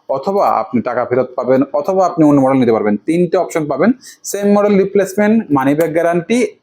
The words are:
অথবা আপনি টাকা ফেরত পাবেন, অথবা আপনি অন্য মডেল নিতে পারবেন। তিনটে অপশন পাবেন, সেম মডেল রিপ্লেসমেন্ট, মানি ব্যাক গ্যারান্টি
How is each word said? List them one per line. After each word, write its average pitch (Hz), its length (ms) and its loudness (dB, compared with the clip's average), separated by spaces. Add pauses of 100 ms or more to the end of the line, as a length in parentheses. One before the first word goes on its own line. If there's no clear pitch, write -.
অথবা 175 380 -2
আপনি 110 340 -2
টাকা 120 240 -4
ফেরত 123 300 -2
পাবেন, 131 260 0 (120)
অথবা 190 320 0
আপনি 160 200 2
অন্য 143 160 4
মডেল 131 180 2
নিতে 117 120 2
পারবেন। 107 260 0
তিনটে 170 400 -2
অপশন 160 300 -4
পাবেন, 151 240 0 (320)
সেম 202 300 -6
মডেল 202 240 2
রিপ্লেসমেন্ট, 202 720 0
মানি 139 240 0
ব্যাক 156 180 0
গ্যারান্টি 170 540 0 (160)